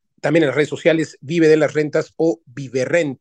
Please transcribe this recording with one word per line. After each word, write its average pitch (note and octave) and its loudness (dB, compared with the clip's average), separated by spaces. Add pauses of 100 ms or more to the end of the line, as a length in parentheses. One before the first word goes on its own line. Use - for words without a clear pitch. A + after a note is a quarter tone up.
(220)
también D#3 2
en C#3+ 2
las B2+ -2
redes D3+ 0
sociales, D#3+ -2
Vive D#3+ 0
de D#3 6
las D3+ 0
Rentas D3+ -4
o E3 -2
Vive B2+ -6
Rent. D#3 -2